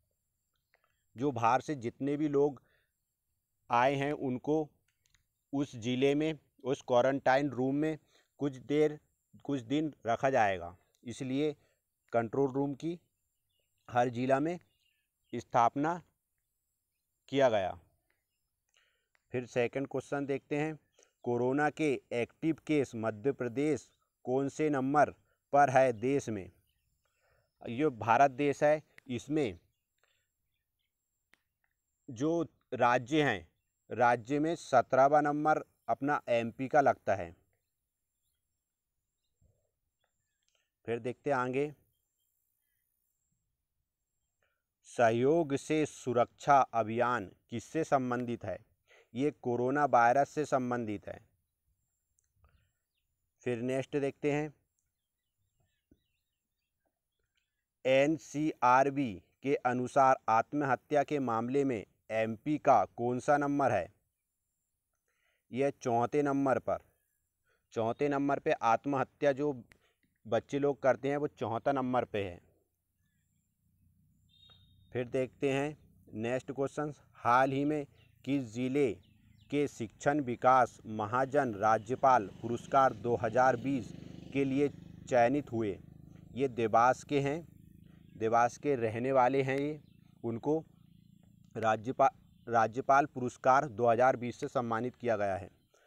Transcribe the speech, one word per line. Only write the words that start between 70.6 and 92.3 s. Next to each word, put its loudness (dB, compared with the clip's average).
करते 2
हैं, -2
वो -4
चौथा -4
नंबर -2
पे -4
है। -12
फिर -4
देखते -2
हैं -4
नेक्स्ट -6
क्वेश्चन। -6
हाल 2
ही -2
में -4
किस -4
जिले 0
के -2
शिक्षण -4
विकास 2
महाजन -2
राज्यपाल 2
पुरस्कार 2
दो -4
हज़ार 2
बीस -6
के 0
लिए 0
चयनित 2
हुए? -4
ये -2
देवास 2
के -2
हैं, -4
देवास 0
के -2
रहने -2
वाले 2
हैं -2
ये। -6
उनको -4
राज्यपा-, 0